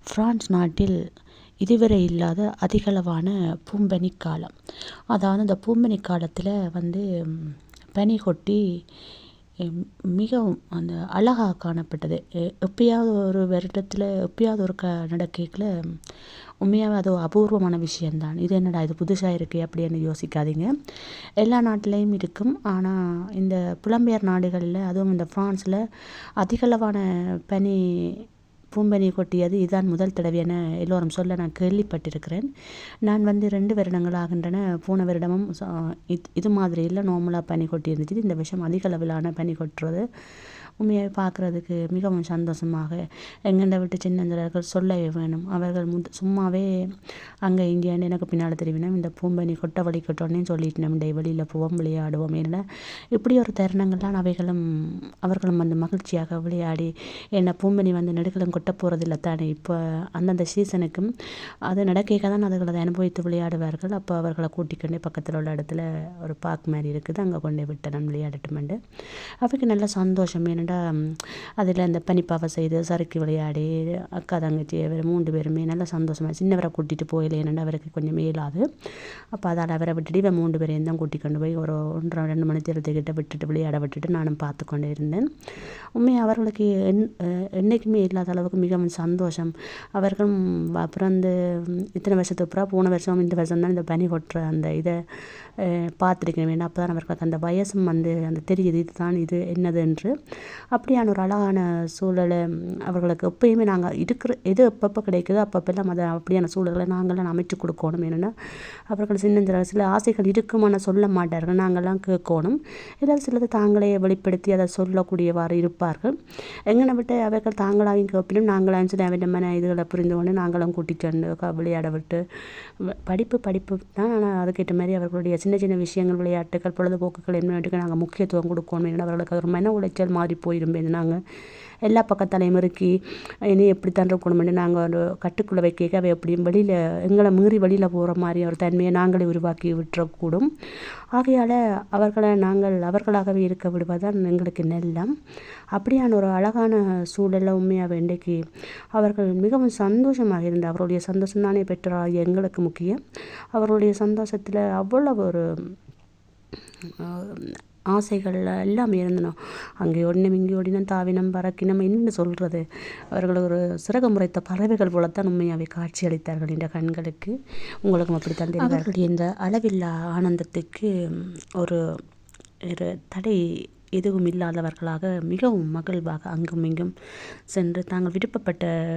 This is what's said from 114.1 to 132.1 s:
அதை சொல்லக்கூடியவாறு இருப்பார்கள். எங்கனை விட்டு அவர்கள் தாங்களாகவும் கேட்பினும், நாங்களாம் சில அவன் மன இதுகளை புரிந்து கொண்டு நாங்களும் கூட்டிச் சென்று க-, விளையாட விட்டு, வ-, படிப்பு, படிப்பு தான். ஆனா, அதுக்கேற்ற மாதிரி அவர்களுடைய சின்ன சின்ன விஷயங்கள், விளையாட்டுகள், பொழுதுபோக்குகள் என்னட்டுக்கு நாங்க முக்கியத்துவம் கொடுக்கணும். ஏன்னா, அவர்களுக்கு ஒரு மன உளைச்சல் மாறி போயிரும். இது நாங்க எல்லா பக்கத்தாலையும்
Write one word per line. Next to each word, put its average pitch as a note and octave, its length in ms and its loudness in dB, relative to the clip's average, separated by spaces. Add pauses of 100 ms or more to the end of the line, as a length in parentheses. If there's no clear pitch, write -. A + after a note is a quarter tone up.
அதை F#3+ 140 4 (120)
சொல்லக்கூடியவாறு F3 720 0
இருப்பார்கள். E3+ 680 0 (460)
எங்கனை B3+ 300 4
விட்டு A#3+ 260 0
அவர்கள் G#3+ 400 0
தாங்களாகவும் G3+ 520 4
கேட்பினும், G3 340 2
நாங்களாம் F#3+ 380 4
சில F#3 200 0
அவன் F3+ 240 0
மன F3+ 260 0
இதுகளை F3 280 0
புரிந்து F3 320 0
கொண்டு F3 160 2
நாங்களும் F3 420 0
கூட்டிச் E3 260 -4
சென்று E3 360 0
க-, F3 160 -4
விளையாட E3 380 -2
விட்டு, D#3+ 380 -4 (560)
வ-, F#3 100 -4 (100)
படிப்பு, A3+ 360 0
படிப்பு F#3+ 400 -2 (140)
தான். A3+ 220 0
ஆனா, G3+ 280 2
அதுக்கேற்ற F3+ 300 -2
மாதிரி F3+ 200 2
அவர்களுடைய F3 440 0
சின்ன G3 200 2
சின்ன F#3+ 180 2
விஷயங்கள், F3+ 420 0
விளையாட்டுகள், F3 600 -2
பொழுதுபோக்குகள் F3+ 640 -2
என்னட்டுக்கு F3 380 0
நாங்க E3+ 180 -2
முக்கியத்துவம் F3 600 0
கொடுக்கணும். E3+ 320 -2
ஏன்னா, E3 120 -2
அவர்களுக்கு E3+ 360 -2
ஒரு E3+ 120 0
மன F3+ 240 2
உளைச்சல் F#3+ 380 0
மாறி E3+ 360 0
போயிரும். E3+ 140 0
இது D#3+ 300 0
நாங்க E3 320 0 (580)
எல்லா A3 260 4
பக்கத்தாலையும் F#3+ 500 2